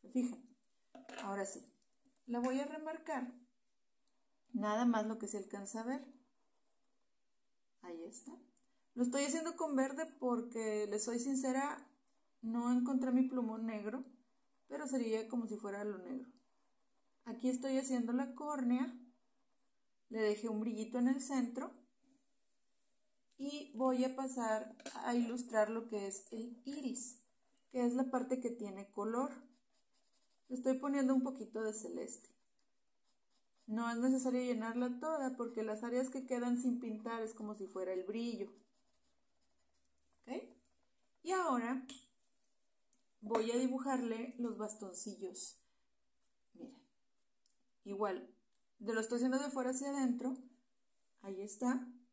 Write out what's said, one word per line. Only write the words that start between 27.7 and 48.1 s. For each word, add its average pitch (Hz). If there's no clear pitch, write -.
que 247
es 240
la 262
parte 254
que 240
tiene 202
color. 226
Le 254
estoy 262
poniendo 277
un 254
poquito 220
de 214
celeste. 175
No 233
es 233
necesario 254
llenarla 247
toda 285
porque 226
las 214
áreas 247
que 262
quedan 240
sin 240
pintar 226
es 220
como 208
si 196
fuera 185
el 185
brillo. 220
¿Ok? 240
Y 339
ahora 262
voy 220
a 240
dibujarle 247
los 226
bastoncillos. 196
Miren, -
igual, 190